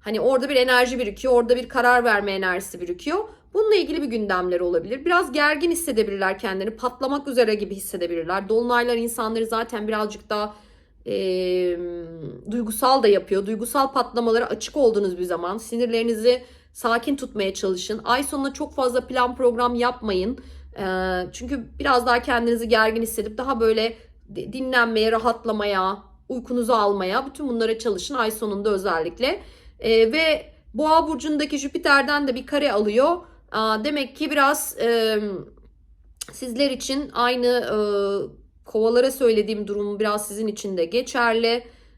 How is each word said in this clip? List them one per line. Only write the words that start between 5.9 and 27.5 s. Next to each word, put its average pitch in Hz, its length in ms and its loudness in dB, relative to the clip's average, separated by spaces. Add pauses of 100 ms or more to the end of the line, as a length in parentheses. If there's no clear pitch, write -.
kendini, 196 320 -4
patlamak 269 580 -4
üzere 233 260 2
gibi 196 200 -4
hissedebilirler. 175 760 -4
Dolunaylar 240 480 2
insanları 226 500 -2
zaten 226 420 -4
birazcık 214 420 -4
daha, 208 240 -4 (520)
e, 208 80 -4 (1400)
duygusal 240 520 2
da 220 60 6
yapıyor. 196 380 2
Duygusal 233 460 -2
patlamalara 233 540 0
açık - 300 -8
olduğunuz 202 420 2
bir 180 60 -2
zaman, 180 340 -4
sinirlerinizi 233 840 0 (300)
sakin 233 440 -2
tutmaya 196 380 -4
çalışın. 190 500 -4
Ay 254 200 2
sonuna 277 280 -4
çok 294 220 -8
fazla 247 320 0
plan 254 300 0
program 240 380 0
yapmayın. 233 640 -2 (400)
E, 202 60 -6 (480)
çünkü 247 340 -8 (120)
biraz 247 280 2
daha 247 160 4
kendinizi 233 460 0
gergin 220 340 4
hissedip 214 360 -6
daha 254 220 -2
böyle 220 360 2 (380)
di-, - 180 -10
dinlenmeye, 233 600 2
rahatlamaya, 214 840 0 (300)
uykunuzu 247 440 -2
almaya, 202 540 2
bütün 277 220 -8
bunlara 226 300 0